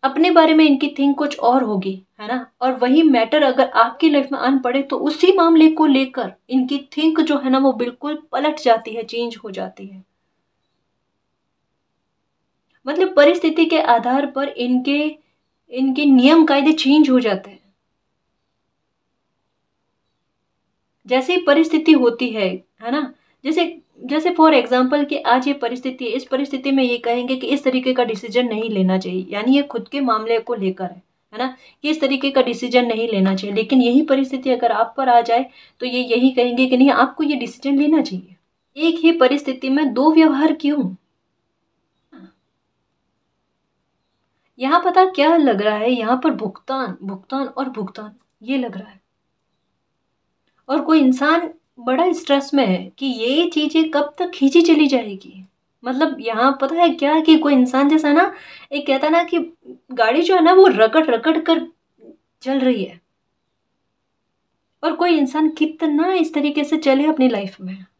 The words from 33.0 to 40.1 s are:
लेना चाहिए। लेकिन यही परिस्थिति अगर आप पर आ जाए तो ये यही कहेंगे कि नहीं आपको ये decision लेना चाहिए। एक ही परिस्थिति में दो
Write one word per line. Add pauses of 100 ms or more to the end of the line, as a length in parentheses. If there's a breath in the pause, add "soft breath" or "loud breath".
लेना
चाहिए।
लेकिन
यही
परिस्थिति
अगर
आप
पर
आ
जाए (320 soft breath)
तो
ये
यही
कहेंगे
कि
नहीं
आपको
ये
decision
लेना
चाहिए। (400)
एक
ही
परिस्थिति
में
दो